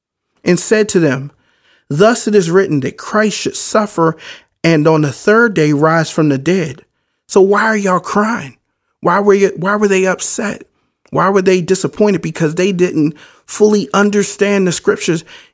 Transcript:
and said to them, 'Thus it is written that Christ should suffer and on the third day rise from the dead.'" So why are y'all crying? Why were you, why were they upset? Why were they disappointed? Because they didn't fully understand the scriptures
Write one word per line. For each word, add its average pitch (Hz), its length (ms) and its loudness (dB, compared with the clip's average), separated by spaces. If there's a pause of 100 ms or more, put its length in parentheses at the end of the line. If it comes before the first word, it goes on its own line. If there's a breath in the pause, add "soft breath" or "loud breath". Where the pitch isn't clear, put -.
(440)
and 175 160 2
said 214 300 0
to 185 100 2
them, 139 320 -2 (560)
'Thus 214 380 2
it 214 80 0
is 175 160 4
written 170 300 2
that 127 180 -8
Christ 214 400 -2
should - 180 -4
suffer 175 600 -2 (460 loud breath)
and 160 240 2
on 160 140 4
the 143 120 0
third 220 420 2
day 151 180 2
rise 156 380 2
from 156 180 0
the 143 80 2
dead.'" 156 480 -4 (420)
So - 140 -2
why 196 240 2
are 220 120 0
y'all 185 240 -2
crying? 202 580 -4 (420)
Why 175 200 0
were 202 120 2
you, 196 240 2
why 196 200 -2
were 208 120 0
they 190 180 2
upset? - 600 -6 (460)
Why 165 160 0
were 196 140 2
they 185 180 2
disappointed? 185 640 -2
Because 160 320 -4
they 185 160 0
didn't 175 460 -2 (280 loud breath)
fully 208 480 0
understand 202 760 0
the 175 60 0
scriptures 165 520 -2 (300 loud breath)